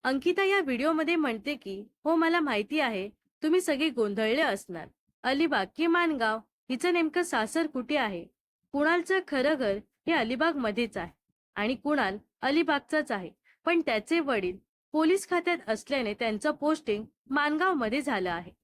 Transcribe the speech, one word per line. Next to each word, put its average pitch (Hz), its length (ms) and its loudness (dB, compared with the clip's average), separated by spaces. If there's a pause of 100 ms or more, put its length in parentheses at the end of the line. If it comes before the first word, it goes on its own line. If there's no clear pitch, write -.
अंकिता 339 420 0
या 392 160 4
व्हिडिओमध्ये 311 560 0
म्हणते 269 400 -2
की, 196 280 -10 (200)
"हो, 320 100 2
मला 330 260 4
माहिती 269 400 -2
आहे 214 280 -2 (340)
तुम्ही 320 180 4
सगळे 311 280 0
गोंधळले 220 540 0
असणार. 190 460 -4 (340)
अलिबाग 269 440 2 (100)
की 320 100 0
माणगाव, 311 520 2 (320)
हिचं 302 220 0
नेमकं 339 300 2
सासर 311 440 0
कुठे 277 300 -4
आहे? 202 300 -2 (460)
कुणालचं 339 460 2 (100)
खरं 285 300 2
घर 202 180 0 (300)
हे 320 60 0
अलिबागमध्येच 240 840 -2
आहे 175 160 -6 (420)
आणि 214 200 -2
कुणाल 233 440 -2 (240)
अलिबागचाच 302 720 0
आहे, 185 180 -6 (340)
पण 339 160 2
त्याचे 277 400 0
वडील 202 360 -2 (360)
पोलीस 320 380 2
खात्यात 349 360 0
असल्याने 220 480 -2
त्यांचं 220 360 -2
पोस्टिंग 285 540 -2 (260)
माणगावमध्ये 294 720 0
झालं 196 280 -2
आहे. 170 220 -6 (120)